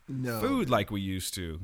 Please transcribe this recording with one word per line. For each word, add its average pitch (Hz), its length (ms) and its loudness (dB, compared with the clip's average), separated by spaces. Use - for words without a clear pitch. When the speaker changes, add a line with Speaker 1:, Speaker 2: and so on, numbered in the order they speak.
Speaker 1:
No. 127 320 -2
Speaker 2:
food 240 300 2
like 107 220 4
we 101 100 -2
used 95 320 -2
to." 82 300 -6